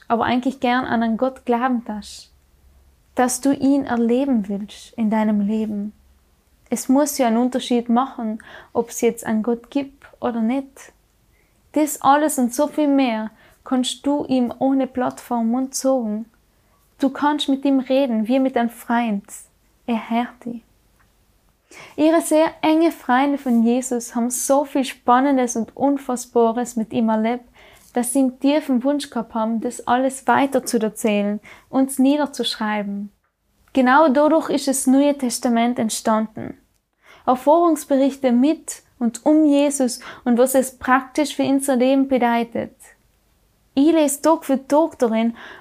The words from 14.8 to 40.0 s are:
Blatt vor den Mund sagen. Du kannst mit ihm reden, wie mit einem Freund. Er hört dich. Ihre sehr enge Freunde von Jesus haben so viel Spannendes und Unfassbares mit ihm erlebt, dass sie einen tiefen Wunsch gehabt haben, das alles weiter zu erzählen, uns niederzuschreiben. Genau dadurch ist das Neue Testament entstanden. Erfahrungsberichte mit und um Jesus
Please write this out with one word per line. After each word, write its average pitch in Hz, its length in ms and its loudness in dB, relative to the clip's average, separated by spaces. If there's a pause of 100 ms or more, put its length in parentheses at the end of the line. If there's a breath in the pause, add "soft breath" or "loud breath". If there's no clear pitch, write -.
Blatt 262 340 -4
vor 240 180 -6
den 226 120 0
Mund 262 240 -2
sagen. 233 520 -2 (720)
Du 269 100 2
kannst 294 380 -2
mit 269 160 -2
ihm 269 160 2
reden, 254 480 0
wie 262 100 2
mit 262 180 0
einem 233 140 0
Freund. 233 540 -4 (640)
Er 220 200 -4
hört 240 360 -4
dich. 233 180 -12 (1300 loud breath)
Ihre 320 260 4
sehr 311 240 2 (160)
enge 320 280 4
Freunde 277 460 0
von 233 260 0
Jesus 240 520 -2
haben 240 160 -2
so 277 340 0
viel 285 200 -2
Spannendes 254 720 0
und 226 220 -8
Unfassbares 240 1000 -2
mit 220 180 -4
ihm 226 160 0
erlebt, 226 340 -2 (480 soft breath)
dass 240 220 -2
sie 277 60 2
einen 254 200 0
tiefen 277 440 0
Wunsch 285 260 -2
gehabt - 240 -8
haben, 226 260 -2
das 247 260 -8
alles 262 400 -2
weiter 254 380 0
zu 240 140 -2
erzählen, 208 640 -2 (280 loud breath)
uns 269 300 -2
niederzuschreiben. 220 1120 -2 (640)
Genau 269 340 6
dadurch 302 400 4
ist - 180 -2
das 262 200 -2
Neue 277 320 4
Testament 240 600 -2
entstanden. - 800 -4 (720 soft breath)
Erfahrungsberichte 277 1080 2
mit 285 480 0 (180)
und 233 280 -4
um 311 180 4
Jesus 285 560 2 (240 loud breath)